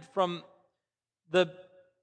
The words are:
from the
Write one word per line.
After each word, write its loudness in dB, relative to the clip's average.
from -2
the 2